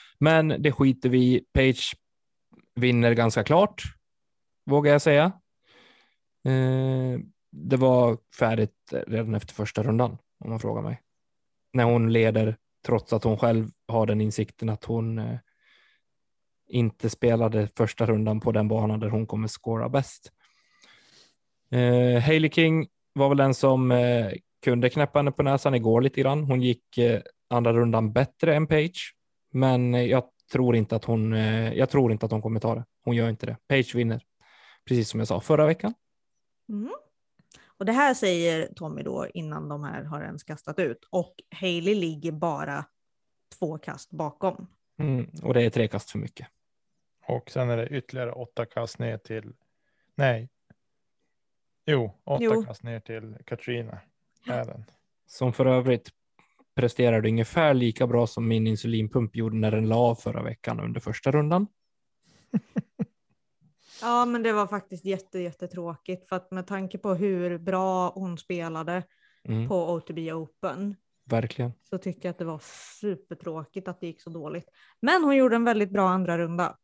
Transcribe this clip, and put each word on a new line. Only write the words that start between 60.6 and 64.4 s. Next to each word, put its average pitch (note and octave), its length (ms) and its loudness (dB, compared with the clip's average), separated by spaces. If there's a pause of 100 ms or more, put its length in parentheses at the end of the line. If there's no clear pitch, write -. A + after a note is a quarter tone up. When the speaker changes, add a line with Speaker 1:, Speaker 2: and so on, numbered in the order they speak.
Speaker 1:
under A#2 200 -6
första G#2+ 320 -4
rundan. D#3 360 2 (840)
<laughs> - 260 -6 (1200)
Speaker 2:
Ja, A#3+ 240 2
men A#3+ 180 -2